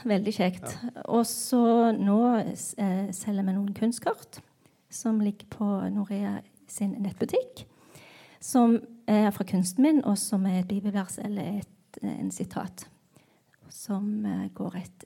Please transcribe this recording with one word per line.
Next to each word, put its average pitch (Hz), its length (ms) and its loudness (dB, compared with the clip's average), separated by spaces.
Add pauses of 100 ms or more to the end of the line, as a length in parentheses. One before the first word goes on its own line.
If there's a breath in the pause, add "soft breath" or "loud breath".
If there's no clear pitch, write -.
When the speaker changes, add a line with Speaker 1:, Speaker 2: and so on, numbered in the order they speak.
Speaker 1:
veldig 208 280 2
kjekt. 180 320 0
Speaker 2:
Ja. - 400 -10
Speaker 1:
Og 226 220 2
så - 340 0 (320)
nå 202 260 4 (360)
s-, - 240 -10
eh, 196 340 0
selger 196 320 -2
vi 190 80 2
noen 202 240 -2
kunstkort - 640 -4 (480)
som 220 340 -2
ligger 208 300 -2
på - 160 -4 (240)
Norea 202 480 -4 (280)
sin 196 360 -4
nettbutikk, - 640 -4 (720 soft breath)
som 233 380 4 (280)
er 214 240 4
fra 202 140 -4
kunsten 185 400 2
min, 311 200 6
og 202 120 4
som 190 300 0
er 185 160 2
et 180 80 -4
bibelvers 196 480 -2
eller 208 400 -4
et, - 420 -14
eh, - 160 -4
en 95 140 -4
sitat - 560 -8 (800)
som, 208 580 -6
eh, 196 240 -4
går 185 260 -8
rett - 320 -12